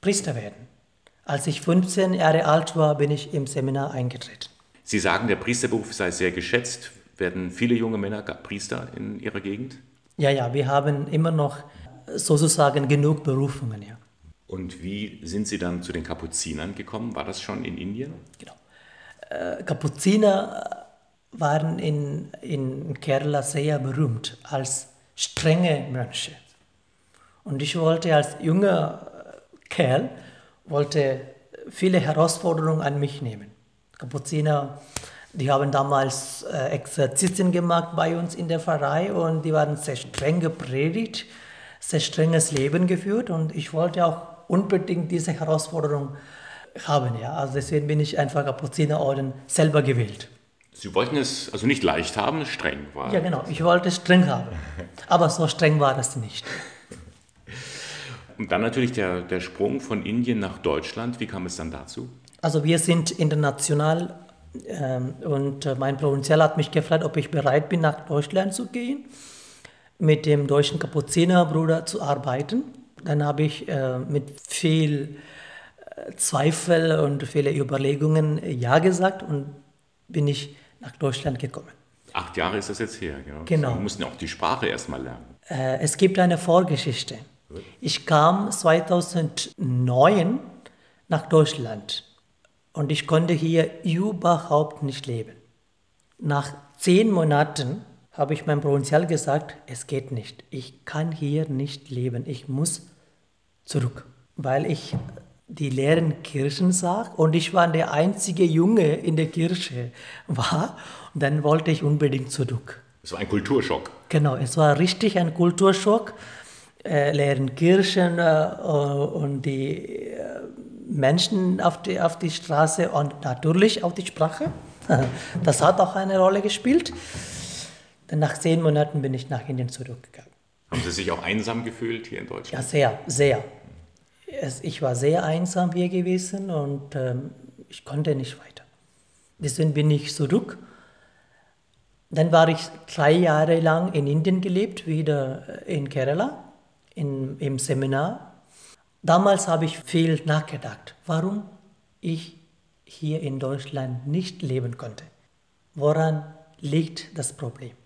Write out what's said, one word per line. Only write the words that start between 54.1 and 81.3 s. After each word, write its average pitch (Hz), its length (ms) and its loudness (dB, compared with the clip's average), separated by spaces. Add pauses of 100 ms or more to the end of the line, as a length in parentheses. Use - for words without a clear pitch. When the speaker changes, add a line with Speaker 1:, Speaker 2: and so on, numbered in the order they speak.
Speaker 1:
haben, 120 220 -2 (280)
Speaker 2:
<laughs> - 300 -14
Speaker 1:
aber 165 220 6
so 160 180 0
streng 156 320 4
war 139 140 4
das 131 220 -4
nicht. 113 300 -8 (1900)
Speaker 2:
Und 101 160 -4
dann 92 80 2
natürlich 120 320 0
der, 90 280 0
der 87 200 -4
Sprung - 400 -2
von 107 240 -4
Indien 117 340 0
nach 92 200 -6
Deutschland. 113 600 -4
Wie 110 80 -4
kam 92 180 -8
es 87 120 -8
dann 80 140 -8
dazu? 71 360 -12 (340)
Speaker 1:
Also 156 220 0
wir 160 160 2
sind 165 320 2
international, 151 1080 0 (480)
ähm, 131 500 -4 (100)
und, 139 400 -2
äh, 139 100 -2
mein 135 220 -2
Provinzial 143 440 2
hat 156 140 4
mich 151 160 0
gefragt, 165 320 2
ob - 140 -2
ich 143 140 -4
bereit 143 360 2
bin, 170 140 0
nach 151 240 0
Deutschland 185 480 0
zu 233 140 -6
gehen, 247 360 -6 (920)
mit 156 280 4
dem 143 220 4
deutschen 143 320 2
Kapuzinerbruder 160 1040 2
zu - 160 -6
arbeiten. 143 600 -2 (400)
Dann 147 220 0
habe 147 180 0
ich, 151 240 -2
äh, 131 320 -2
mit 143 480 -4
viel, 151 720 0 (800)
äh, - 180 -12
Zweifel 160 840 2
und 143 260 0
viele 143 260 2
Überlegungen 143 840 2 (180)
Ja 123 220 6
gesagt 185 420 2
und 147 320 -4 (540)
bin 147 220 0
ich - 260 -6 (240)
nach - 140 -18
Deutschland 131 460 -4